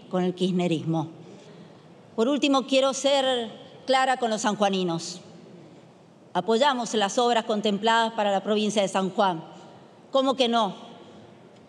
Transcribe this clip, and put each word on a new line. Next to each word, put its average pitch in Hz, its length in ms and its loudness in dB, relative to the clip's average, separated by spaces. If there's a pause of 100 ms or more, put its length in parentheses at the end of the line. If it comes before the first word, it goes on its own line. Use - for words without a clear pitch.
(100)
con 185 120 0
el 180 120 0
kirchnerismo. 170 760 -2 (1040)
Por 226 140 0
último, 277 380 2
quiero 262 260 2
ser 262 580 0 (360)
clara 262 320 2
con 233 120 -2
los 214 120 -4
sanjuaninos. 190 800 0 (1120)
Apoyamos 226 600 0
las 202 220 0
obras 240 280 2
contempladas 220 680 0
para 208 180 -2
la 190 140 0
provincia 208 380 0
de 190 60 0
San 190 220 -2
Juan. 180 320 0 (680)
¿Cómo 269 220 2
que 262 120 2
no? 226 380 -2 (840)